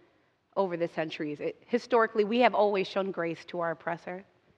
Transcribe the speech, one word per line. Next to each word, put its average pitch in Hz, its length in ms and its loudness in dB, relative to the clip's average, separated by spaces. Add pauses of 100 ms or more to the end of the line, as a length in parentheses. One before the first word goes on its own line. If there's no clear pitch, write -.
(560)
over 180 220 -2
the 170 100 -2
centuries. 156 520 -6
It, - 280 -8
historically, 226 560 2
we 226 160 2
have 214 160 6
always 202 320 2
shown 196 240 -2
grace 165 340 -6
to 175 140 -8
our 165 120 -2
oppressor. 170 520 -8 (340)